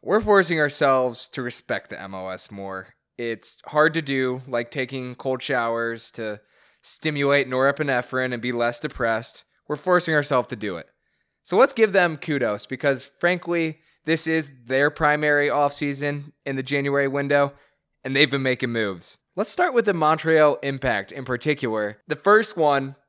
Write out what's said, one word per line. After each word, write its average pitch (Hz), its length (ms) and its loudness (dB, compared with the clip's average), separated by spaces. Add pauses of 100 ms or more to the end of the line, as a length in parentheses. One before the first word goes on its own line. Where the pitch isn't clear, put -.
We're 190 180 0
forcing 196 400 4
ourselves 135 680 0
to 131 120 -8
respect 120 480 -8
the - 100 -12
M 98 140 -12
L 92 160 -8
S 92 200 -12
more. 98 440 -12 (240)
It's 117 480 -8
hard 151 280 4
to 160 80 -2
do, 131 440 -2
like 120 240 -4
taking 127 460 -8
cold 131 260 -4
showers 117 720 -2
to 107 280 -8 (420)
stimulate 143 680 0
norepinephrine 131 840 0
and 120 80 -6
be 123 120 -4
less 117 280 0
depressed. 117 640 -4 (220)
We're 147 100 -6
forcing 175 380 2
ourselves 139 340 2
to 120 80 -8
do 101 200 -6
it. 78 100 -12 (560)
So - 140 -2
let's 254 180 6
give 214 180 2
them 175 240 2
kudos 123 480 -2
because, 135 540 -4
frankly, 170 600 -2 (260)
this 156 220 0
is 160 220 0 (160)
their 131 240 2
primary 147 600 2
offseason 143 840 -2 (140)
in 139 100 -4
the 131 60 -4
January 139 460 0
window, 143 440 2 (520)
and 131 100 -4
they've 143 160 4
been 139 120 -2
making 127 280 0
moves. 101 480 -4 (180)
Let's 190 140 -2
start 349 240 0
with 233 100 4
the 202 100 2
Montreal 156 680 4
Impact 127 500 -2
in 135 120 -12
particular. 120 840 -2
The 151 100 -4
first 214 400 4
one 139 400 2 (120)